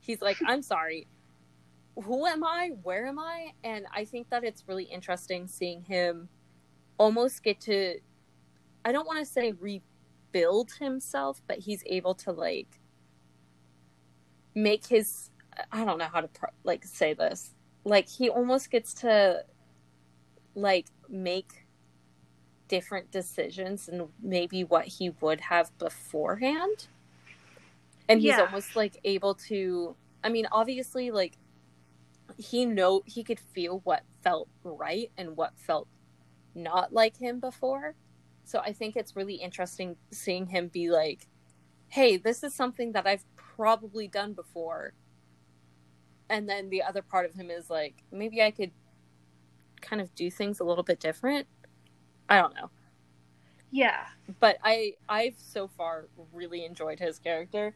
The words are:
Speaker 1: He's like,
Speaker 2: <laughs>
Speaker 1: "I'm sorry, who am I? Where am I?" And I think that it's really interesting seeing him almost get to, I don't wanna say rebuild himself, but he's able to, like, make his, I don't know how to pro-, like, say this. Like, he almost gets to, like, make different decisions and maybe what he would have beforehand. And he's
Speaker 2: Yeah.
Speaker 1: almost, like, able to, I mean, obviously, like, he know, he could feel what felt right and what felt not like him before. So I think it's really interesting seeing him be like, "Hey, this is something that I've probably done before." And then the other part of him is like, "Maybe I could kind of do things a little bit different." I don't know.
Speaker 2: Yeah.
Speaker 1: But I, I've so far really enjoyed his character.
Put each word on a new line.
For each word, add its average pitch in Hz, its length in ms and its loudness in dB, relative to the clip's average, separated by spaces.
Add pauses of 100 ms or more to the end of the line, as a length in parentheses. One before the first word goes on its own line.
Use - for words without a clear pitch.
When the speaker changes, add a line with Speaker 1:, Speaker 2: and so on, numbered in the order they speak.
Speaker 1:
He's 226 220 -8
like, 202 180 0
Speaker 2:
<laughs> 339 40 -2
Speaker 1:
"I'm 269 180 0
sorry, 160 460 -4 (880)
who 247 300 -2
am 320 180 0
I? 339 260 -2 (120)
Where 185 240 -4
am 277 120 -8
I?" 330 340 -10 (120)
And 214 300 -8
I 214 100 -6
think 240 260 -12
that 240 140 -2
it's 220 240 -8
really 190 160 -6
interesting 180 640 -8
seeing 175 340 -8
him 175 460 -2 (720)
almost 220 460 4
get 208 180 0
to, 196 380 0 (840)
I 233 80 0
don't 294 140 0
wanna 214 200 -4
say 233 260 0
rebuild 190 1300 0
himself, 277 680 -4
but - 120 -4
he's 190 260 -6
able 185 300 0
to, - 160 -6
like, - 480 -4 (1700)
make 214 320 4
his, - 440 2 (420)
I 220 120 -2
don't 180 140 0
know 165 140 -2
how 170 80 2
to 160 80 -4
pro-, - 220 -8 (140)
like, - 200 0
say 151 300 0
this. - 400 -2 (300)
Like, 202 240 4
he 254 200 0
almost 247 420 2
gets 226 240 0
to, 208 500 6 (1080)
like, 196 340 2 (200)
make 190 580 -6 (1000)
different 185 420 -4
decisions 190 760 -6
and 170 200 -6 (140)
maybe 185 420 -2
what 165 220 4
he 185 240 -4
would 156 320 0
have 170 360 2
beforehand. 262 1080 -2 (1200)
And 220 120 10
he's 247 180 6
Speaker 2:
Yeah. - 0 -
Speaker 1:
almost, 196 380 2
like, 214 280 -2
able 196 300 0 (120)
to, 185 500 -4 (280)
I 214 40 0
mean, 226 220 0
obviously, 247 600 -2
like, 190 280 -2 (1000)
he 240 280 0
know, 196 400 4
he 220 180 -10
could 220 160 -4
feel 180 440 -6
what 170 200 0 (180)
felt 180 260 0 (160)
right 165 520 -6
and 165 200 -10
what 160 220 -2
felt - 300 -2 (640)
not 170 380 0
like 220 260 4
him 247 220 -6
before. 269 560 -4 (480)
So - 160 -4
I - 120 -4
think 214 240 -6
it's - 200 -6
really 196 200 -6
interesting 180 600 -8 (160)
seeing 185 360 -4
him 175 200 -2
be 170 220 -2
like, 156 380 2 (600)
"Hey, 247 300 6
this 220 260 0
is 285 100 -6
something 247 380 -4
that 196 140 0
I've 196 200 0 (100)
probably 220 720 0
done 202 260 -6
before." 165 600 -10 (1400)
And 208 180 -2
then 196 220 -4
the 190 120 0
other 190 200 -4
part 185 240 0
of 170 80 -8
him 180 160 -12
is 170 200 -10
like, 151 400 -4
"Maybe 220 320 0
I 214 80 6
could 196 220 -6 (1080)
kind 214 200 -6
of 180 140 -8
do 180 160 -2
things 202 300 -4
a - 40 -2
little 175 200 2
bit 175 160 2
different." 262 460 -2 (840)
I 202 120 10
don't 170 140 2
know. - 160 -10 (1000)
Speaker 2:
Yeah. 262 360 2 (340)
Speaker 1:
But 214 220 8
I, 220 320 2 (140)
I've 226 300 0
so 196 300 -8
far 165 400 -6 (240)
really 170 320 -10
enjoyed 165 360 -8
his 165 180 -4
character. 185 580 -4